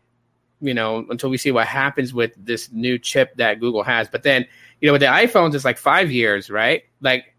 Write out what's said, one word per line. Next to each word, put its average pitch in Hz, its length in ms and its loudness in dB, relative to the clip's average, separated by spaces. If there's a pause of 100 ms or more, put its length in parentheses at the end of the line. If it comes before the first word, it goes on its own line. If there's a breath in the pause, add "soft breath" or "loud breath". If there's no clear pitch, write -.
(600)
you 135 140 -4
know, 113 360 -2
until 120 180 -6
we 131 80 -2
see 135 160 -2
what 113 140 2
happens 135 480 -2
with 113 220 -2
this 113 360 -8
new 120 260 -2
chip 127 380 0
that 110 240 0
Google 117 220 -2
has. 117 260 0
But - 140 -8
then, 131 240 2 (340 soft breath)
you 151 60 0
know, 147 60 4
with 143 100 4
the 135 60 4
iPhones, 170 460 2
it's, 135 120 -2
like, 120 120 -2
five 165 320 2
years, 107 400 0
right? 113 340 0 (160)
Like, 127 380 -2